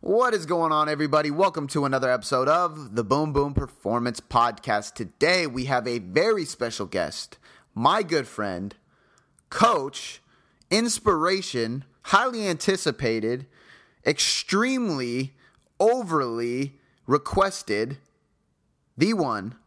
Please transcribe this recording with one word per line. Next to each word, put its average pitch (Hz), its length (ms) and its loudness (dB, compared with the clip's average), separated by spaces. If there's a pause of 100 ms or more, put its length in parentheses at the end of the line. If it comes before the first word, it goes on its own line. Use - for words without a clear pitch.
What 233 280 4
is 180 100 -2
going 165 260 0
on, 151 200 2
everybody? 151 400 2
Welcome 160 380 2
to 143 180 -2
another 131 240 2
episode 127 360 0
of 156 480 0
the 117 80 0
Boom 143 300 0
Boom 143 220 0
Performance 120 680 -2
Podcast. 117 720 0
Today, 160 540 0
we 127 180 -4
have 127 240 0
a 120 100 -2
very 160 460 0
special 117 400 -6
guest, 87 540 -6 (360)
my 156 280 2
good 151 260 -2
friend, 98 460 -6 (760)
coach, 175 720 0 (500)
inspiration, 180 1120 0 (180)
highly 226 440 2
anticipated, 131 1000 -2 (600)
extremely 185 1300 0 (480)
overly 139 920 0 (320)
requested, 139 880 0 (1000)
the 196 160 2
one 117 400 -2 (120)